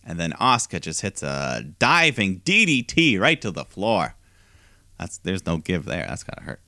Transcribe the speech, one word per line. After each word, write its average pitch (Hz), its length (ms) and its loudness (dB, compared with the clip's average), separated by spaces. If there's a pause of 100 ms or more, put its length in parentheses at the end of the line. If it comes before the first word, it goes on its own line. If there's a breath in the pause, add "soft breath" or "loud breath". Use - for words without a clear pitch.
and 85 160 -8
then 82 120 -2
Asuka 120 480 0
just 80 200 -6
hits - 220 -6
a 69 420 -4 (140)
diving 120 640 4
D 208 220 4
D 135 160 2
T 135 360 4
right 147 220 4
to 107 100 -6
the 78 140 -6
floor. 95 500 0 (840 soft breath)
That's, 87 200 -8
there's 92 280 -4
no 85 120 0
give 82 280 -2
there. 73 220 -6
That's - 140 -8
gotta - 200 -14
hurt. - 260 -12